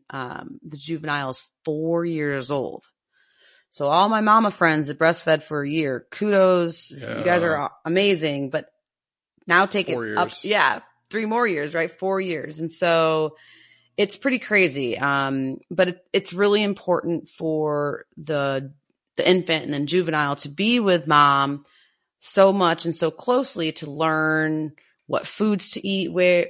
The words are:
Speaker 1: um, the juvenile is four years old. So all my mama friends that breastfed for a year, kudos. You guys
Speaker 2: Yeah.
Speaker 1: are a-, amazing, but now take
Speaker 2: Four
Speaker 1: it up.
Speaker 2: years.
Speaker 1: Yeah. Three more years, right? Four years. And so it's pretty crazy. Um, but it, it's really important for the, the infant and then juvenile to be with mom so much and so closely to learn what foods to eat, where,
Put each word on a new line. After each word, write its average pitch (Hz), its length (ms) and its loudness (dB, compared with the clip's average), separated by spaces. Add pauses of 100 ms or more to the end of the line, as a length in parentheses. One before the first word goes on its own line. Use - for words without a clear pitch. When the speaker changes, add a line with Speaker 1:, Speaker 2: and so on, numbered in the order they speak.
(120)
Speaker 1:
um, - 520 -12
the 151 140 -16
juvenile 147 540 -6
is - 120 -14 (220)
four 165 400 -2
years 147 460 -4
old. - 320 -6 (880)
So 143 160 -4
all 175 220 4
my 220 120 2
mama 214 300 4
friends 156 360 2
that 143 120 -8
breastfed 160 420 2
for 151 220 -6
a 143 60 -4
year, 143 420 -2
kudos. 185 800 2
You - 80 -16
guys 170 420 0
Speaker 2:
Yeah. 170 60 2
Speaker 1:
are 160 80 0
a-, 143 160 -4 (140)
amazing, 156 640 0
but - 160 -4 (800)
now 180 180 6
take 196 220 -2
Speaker 2:
Four 127 180 -4
Speaker 1:
it 107 120 -6
up. - 100 2
Speaker 2:
years. - 180 -12
Speaker 1:
Yeah. 180 360 2 (280)
Three 220 160 -4
more 226 220 0
years, 151 260 -4
right? 165 260 -2
Four 190 220 -2
years. 156 380 -6
And 160 120 -6
so 160 640 0 (640)
it's 202 180 0
pretty 262 240 -2
crazy. 143 600 0
Um, 135 580 -2 (140)
but 180 160 2
it, 180 260 -8
it's 196 200 -4
really 202 280 2
important 180 680 -2
for 151 760 -4 (120)
the, 139 540 -4 (460)
the - 100 0
infant 165 380 2
and 147 80 -4
then 143 140 -2
juvenile 156 500 0
to - 120 -12
be 214 300 0
with 180 280 2
mom 143 580 4 (540)
so 196 340 4
much 170 320 0
and 170 100 -4
so 165 160 -2
closely 240 600 -2
to 151 160 -14
learn 156 840 0 (320)
what - 220 -4
foods 208 440 -2
to - 160 -8
eat, 190 240 -2
where, 180 380 2